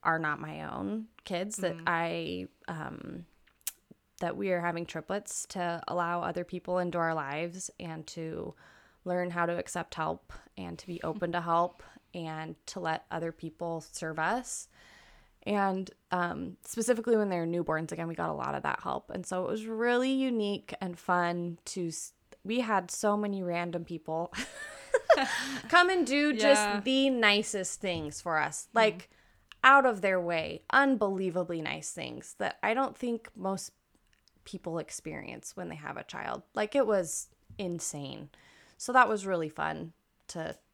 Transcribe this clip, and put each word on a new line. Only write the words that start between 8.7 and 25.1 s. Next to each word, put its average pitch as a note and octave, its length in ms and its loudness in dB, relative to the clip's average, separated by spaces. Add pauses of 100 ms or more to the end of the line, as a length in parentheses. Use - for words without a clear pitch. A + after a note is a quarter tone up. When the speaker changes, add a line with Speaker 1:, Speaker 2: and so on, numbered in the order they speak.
Speaker 1:
learn F3+ 260 0
how F3 160 0
to E3+ 120 0
accept - 360 -6
help D#3+ 380 -4 (240)
and F3 220 -10
to - 80 -18
be F3 160 -8
Speaker 2:
<laughs> - 20 -10
Speaker 1:
open E3+ 280 -4
to F3 80 -2
help E3+ 420 0 (320)
and D#3+ 400 -8 (120)
to - 140 -10
let D#3+ 300 -2
other E3 220 -4
people E3 480 -6
serve D#3+ 380 -8
us. F3+ 500 -2 (760)
And, G3 460 0 (200)
um, F3+ 540 -2
specifically A3+ 520 2
when G#3 140 2
they're E3+ 160 0
newborns, E3 460 0
again, E3 160 -6
we E3 60 -6
got E3 160 -2
a D#3 40 -2
lot C#3 200 -4
of C#3 100 -4
that C#3+ 180 -2
help. - 280 -6
And F3+ 160 -8
so F#3 180 -4
it - 60 -2
was G#3+ 160 -4
really A#3+ 460 2
unique A#3 680 0
and F3+ 180 -6
fun F3 680 0
to, F3 220 -4
s-, - 240 -10 (320)
we A3+ 160 0
had G3+ 320 0
so G#3 240 2
many G3+ 260 -2
random F3 420 -2
people D#3+ 520 -6
<laughs> - 1300 0